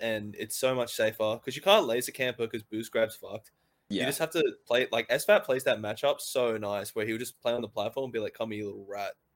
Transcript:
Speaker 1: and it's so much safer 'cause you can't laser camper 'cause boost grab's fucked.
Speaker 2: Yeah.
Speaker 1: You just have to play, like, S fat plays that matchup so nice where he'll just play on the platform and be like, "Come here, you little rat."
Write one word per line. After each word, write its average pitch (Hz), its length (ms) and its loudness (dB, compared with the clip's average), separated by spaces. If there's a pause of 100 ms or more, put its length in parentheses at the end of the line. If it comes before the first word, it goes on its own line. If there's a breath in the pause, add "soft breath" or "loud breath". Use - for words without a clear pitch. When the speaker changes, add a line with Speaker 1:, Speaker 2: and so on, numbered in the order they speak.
Speaker 1:
and 107 360 -4
it's 110 200 -6
so 131 160 4
much 120 200 -2
safer 110 500 0
'cause 127 120 -6
you 151 60 -10
can't 196 240 6
laser 123 260 0
camper 120 360 -2
'cause 113 160 -6
boost 110 280 -6
grab's 110 240 2
fucked. 98 360 -14 (380)
Speaker 2:
Yeah. 101 140 -2
Speaker 1:
You - 40 0
just - 120 -2
have 160 120 -2
to 143 340 2
play, 123 260 2
like, 113 180 0
S - 160 0
fat 208 180 6
plays 131 220 0
that 123 140 4
matchup 113 420 0
so 120 360 2
nice 101 380 -2
where 107 100 0
he'll 110 140 -2
just 120 220 -10
play 120 120 0
on 120 80 -2
the 110 80 -4
platform 117 360 -4
and 120 80 -8
be 113 60 -2
like, 101 140 -4
"Come 113 180 -4
here, 107 100 -4
you 104 60 -4
little 98 180 -10
rat." 98 300 -6 (200)